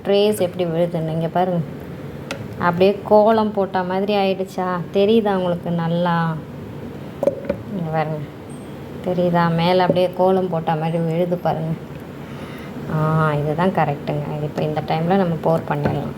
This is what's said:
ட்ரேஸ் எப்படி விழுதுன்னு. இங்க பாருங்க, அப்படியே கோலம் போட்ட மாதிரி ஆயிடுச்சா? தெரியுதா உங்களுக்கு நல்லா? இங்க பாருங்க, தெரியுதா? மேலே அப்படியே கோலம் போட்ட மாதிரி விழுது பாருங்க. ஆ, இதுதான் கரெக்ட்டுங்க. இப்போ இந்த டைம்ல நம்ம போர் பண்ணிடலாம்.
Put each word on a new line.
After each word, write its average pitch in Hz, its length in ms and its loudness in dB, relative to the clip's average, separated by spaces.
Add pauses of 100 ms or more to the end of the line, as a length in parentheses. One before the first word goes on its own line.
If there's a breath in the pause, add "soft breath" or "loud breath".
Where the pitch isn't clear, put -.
ட்ரேஸ் 202 420 4
எப்படி 180 260 -2
விழுதுன்னு. 165 440 0
இங்க 165 200 0
பாருங்க, 180 240 2 (1040)
அப்படியே 185 260 4 (160)
கோலம் 214 480 6
போட்ட 190 240 0 (100)
மாதிரி 202 320 0
ஆயிடுச்சா? 190 440 -2 (300)
தெரியுதா 208 420 4
உங்களுக்கு 175 320 -2 (120)
நல்லா? 170 340 2 (1600)
இங்க 165 200 -2
பாருங்க, 156 240 -2 (840)
தெரியுதா? 175 400 2 (160)
மேலே 185 240 4
அப்படியே 175 240 4 (100)
கோலம் 185 320 4
போட்ட 165 300 0
மாதிரி 165 260 0
விழுது 175 380 0
பாருங்க. 160 260 0 (1200 loud breath)
ஆ, 156 80 0 (400)
இதுதான் 160 400 0
கரெக்ட்டுங்க. 147 480 -2 (220)
இப்போ 160 180 -4
இந்த 151 140 -2 (100)
டைம்ல 170 320 2
நம்ம 165 240 0
போர் 165 240 0
பண்ணிடலாம். 147 460 -2